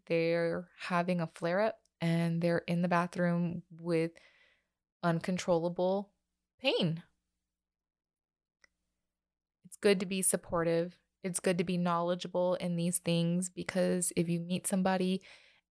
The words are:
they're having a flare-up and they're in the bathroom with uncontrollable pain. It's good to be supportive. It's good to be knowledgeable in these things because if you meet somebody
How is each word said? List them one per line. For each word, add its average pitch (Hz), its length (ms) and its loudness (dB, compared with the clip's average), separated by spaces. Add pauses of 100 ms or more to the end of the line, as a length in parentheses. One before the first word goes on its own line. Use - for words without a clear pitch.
they're 170 680 0
having 175 440 -2
a 165 80 -2
flare-up 185 500 -2 (220)
and 165 420 2
they're 170 240 2
in 175 160 0
the 180 60 2
bathroom 175 840 0
with 165 400 0 (920)
uncontrollable 175 1080 0 (500)
pain. 196 440 0 (2500)
It's - 120 -18
good 202 240 4
to 208 60 -4
be 190 160 -4
supportive. 170 760 0 (240)
It's 180 180 -4
good 185 180 0
to 185 60 0
be 180 140 -2
knowledgeable 180 800 0
in 175 180 -4
these 170 240 -2
things 170 500 0
because 180 680 -2
if 170 120 0
you 170 120 0
meet 175 260 -4
somebody 185 560 0 (480)